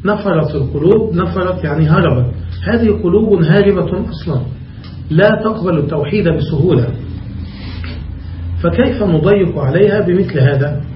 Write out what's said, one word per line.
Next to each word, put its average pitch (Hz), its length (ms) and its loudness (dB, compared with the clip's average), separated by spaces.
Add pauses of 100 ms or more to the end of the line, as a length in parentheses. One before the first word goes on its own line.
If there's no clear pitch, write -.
نفرت 190 500 0
القلوب، 160 600 2
نفرت 180 500 -2
يعني 151 240 0
هربت، 151 460 2 (380)
هذه 233 180 2 (120)
قلوب 196 400 2
هاربة 196 680 2
أصلا 135 300 -4 (680)
لا 180 180 6 (160)
تقبل 175 340 0
التوحيد 156 500 0
بسهولة، 151 580 2 (1800)
فكيف 214 400 0
نضيق 180 560 2
عليها 190 420 2
بمثل 180 380 0
هذا؟ 143 420 2 (160)